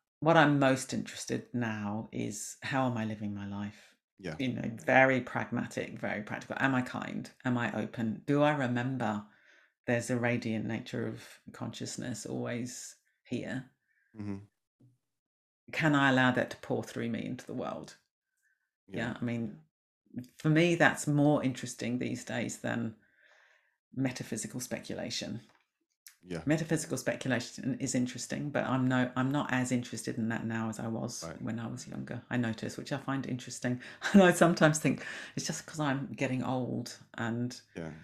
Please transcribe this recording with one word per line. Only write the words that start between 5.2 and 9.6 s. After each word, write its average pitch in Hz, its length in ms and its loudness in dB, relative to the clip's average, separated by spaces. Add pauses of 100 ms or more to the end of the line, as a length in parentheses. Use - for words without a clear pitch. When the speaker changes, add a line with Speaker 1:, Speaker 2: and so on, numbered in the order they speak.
Speaker 1:
pragmatic, - 800 -6
very 104 240 -4
practical. - 380 -8
Am 135 160 2
I 127 60 2
kind? - 460 -6 (160)
Am 123 140 2
I 117 180 -2
open? 110 500 -4
Do 143 180 4
I 151 100 6
remember 123 720 0 (640)